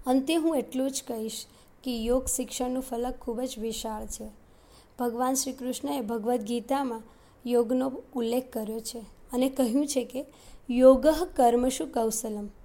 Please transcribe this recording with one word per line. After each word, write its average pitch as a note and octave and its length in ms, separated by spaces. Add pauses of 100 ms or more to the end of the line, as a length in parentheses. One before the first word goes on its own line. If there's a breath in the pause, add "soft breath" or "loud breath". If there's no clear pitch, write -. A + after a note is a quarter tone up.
અંતે C4+ 280
હું D#4+ 220
એટલું C4 340
જ C4+ 160
કહીશ A3 400 (380 soft breath)
કે A#3 200
યોગ B3+ 220
શિક્ષણનું B3+ 560
ફલક B3+ 320
ખૂબ A#3 260
જ B3+ 180
વિશાળ A3 480
છે. G#3+ 240 (680 soft breath)
ભગવાન B3 360
શ્રી C4 180
કૃષ્ણએ C4 480
ભગવદ્ A3+ 420
ગીતામાં A#3+ 600 (440 soft breath)
યોગનો A#3+ 460 (220)
ઉલ્લેખ A#3+ 380
કર્યો A3 280
છે A#3 180 (340)
અને B3+ 160
કહ્યું C4 380
છે B3+ 180
કે, C4 200 (460 loud breath)
"યોગઃ C4 520 (140)
કર્મસુ B3+ 500
કૌશલમ" A3 600 (180)